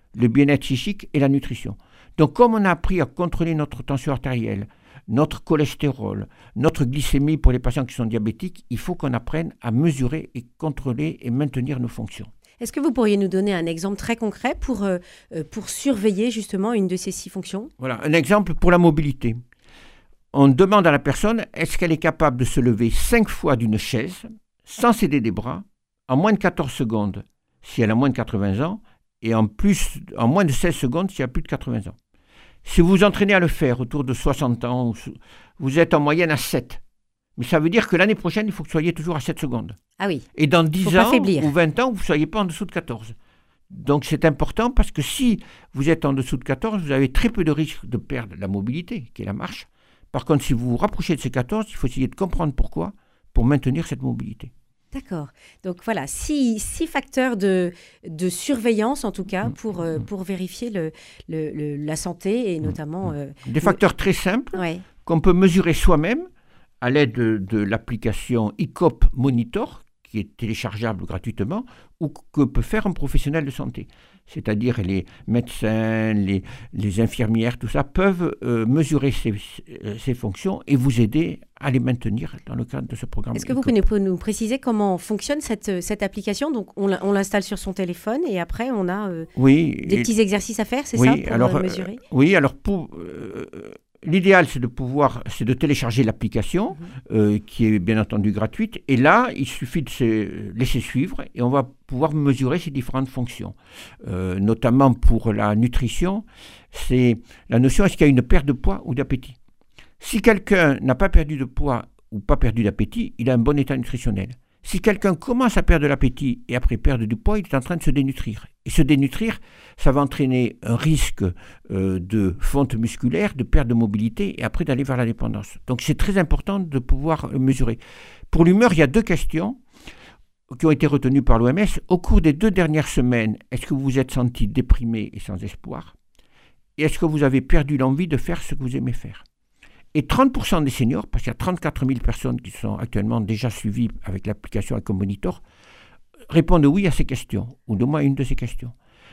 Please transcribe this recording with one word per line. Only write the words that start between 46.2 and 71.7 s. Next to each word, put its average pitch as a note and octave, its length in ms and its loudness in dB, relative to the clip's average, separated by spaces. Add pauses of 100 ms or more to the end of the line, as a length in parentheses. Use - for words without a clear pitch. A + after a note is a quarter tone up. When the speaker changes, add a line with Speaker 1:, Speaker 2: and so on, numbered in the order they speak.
Speaker 1:
de A#2+ 80 -6
quatorze, G3 380 -4
vous C#3+ 100 -4
avez C3+ 180 2
très A3+ 200 4
peu F#3+ 120 -2
de D#3 80 0
risques D3 360 -4
de A#2+ 100 -4
perdre A#2+ 420 -8
la G2 100 -6
mobilité, B2 640 -6
qui - 100 -14
est G2 40 -10
la G2 60 -6
marche. - 340 -10 (460)
Par B2 120 -6
contre, D3+ 200 2
si - 80 0
vous B2 180 -2
vous A#2 60 0
rapprochez F3+ 400 -2
de - 40 -8
ces A#2+ 100 -6
quatorze, G#3 380 -4
il - 60 -14
faut - 120 -4
essayer B2+ 200 -2
de - 80 -6
comprendre E3+ 380 -2
pourquoi, E3+ 400 -2 (400)
pour A#2 120 2
maintenir C#3+ 420 2
cette C3 160 -8
mobilité. B2 500 -8 (400)
Speaker 2:
D'accord. F3 360 -10 (340)
Donc F3+ 240 -8
voilà, F3 200 -2
six, B3+ 520 -2
six - 280 -6
facteurs B3+ 520 -2
de, F3+ 340 0 (340)
de E3+ 220 -4
surveillance, A#3 800 -2
en G3 40 -4
tout F#3+ 140 -8
cas, G3 240 -6
Speaker 1:
Mm. - 60 -6
Speaker 2:
pour, F#3+ 260 -8
euh, E3 180 -4
Speaker 1:
Mm. D#3+ 60 -6
Speaker 2:
pour F#3+ 180 -8
vérifier F#3 460 -8
le, E3 240 -6 (380)
le, D#3 200 -4
le, D3 260 -6
la D3+ 200 -6
santé F#3+ 580 -4
et D#3 60 -6
Speaker 1:
Mm. - 20 -6
Speaker 2:
notamment, D#3+ 500 -6
Speaker 1:
Mm. - 20 -6
Speaker 2:
euh, C#3+ 120 -8 (200)
Speaker 1:
Des B2 80 -8
Speaker 2:
le D3+ 60 0
Speaker 1:
facteurs G3 360 4
très F#3+ 160 0
simples F#3+ 460 -2
Speaker 2:
Ouais. F3+ 240 -4 (240)
Speaker 1:
qu'on E3 140 0
peut F3+ 120 6
mesurer F3 400 4
soi-même F3 480 4 (600)
à B2 80 0
l'aide C#3 220 2
de, A2+ 260 0
de G2 180 -2
l'application A2 1040 -2
icop - 560 2
Monitor, B2 680 -2 (200)
qui - 160 -10
est - 180 -8
téléchargeable A2 680 -6
gratuitement, A2+ 580 -6 (340)